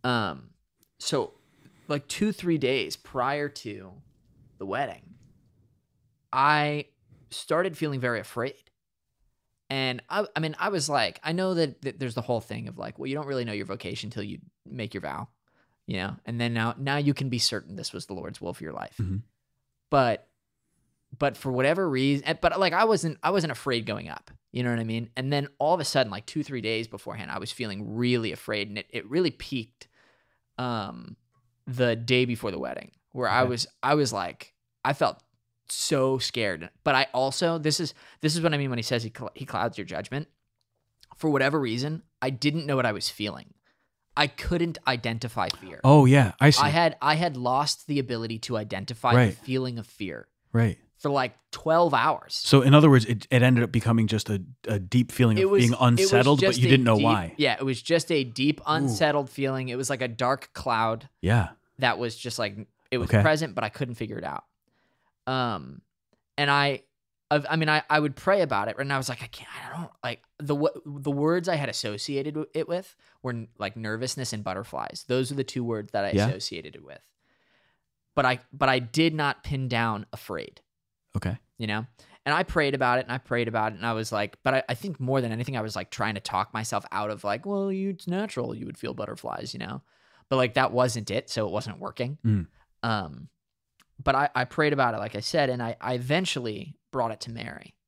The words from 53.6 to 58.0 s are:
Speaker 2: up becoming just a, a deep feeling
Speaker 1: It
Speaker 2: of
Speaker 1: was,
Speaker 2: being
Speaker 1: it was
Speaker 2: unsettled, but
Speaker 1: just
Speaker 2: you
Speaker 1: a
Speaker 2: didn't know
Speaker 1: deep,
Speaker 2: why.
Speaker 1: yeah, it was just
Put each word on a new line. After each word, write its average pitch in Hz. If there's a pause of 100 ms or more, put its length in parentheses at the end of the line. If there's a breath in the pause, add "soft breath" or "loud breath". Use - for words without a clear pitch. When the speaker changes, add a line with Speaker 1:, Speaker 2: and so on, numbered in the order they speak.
Speaker 2:
up 113
becoming 113
just 107
a, 98 (240)
a 107
deep 117
feeling 113
Speaker 1:
It 95
Speaker 2:
of 98
Speaker 1:
was, 101
Speaker 2:
being 120
Speaker 1:
it -
was 127
Speaker 2:
unsettled, 127
but 117
Speaker 1:
just 127
Speaker 2:
you 120
Speaker 1:
a -
Speaker 2:
didn't 131
know 113
Speaker 1:
deep, 110
Speaker 2:
why. 98
Speaker 1:
yeah, 131
it -
was 131
just 165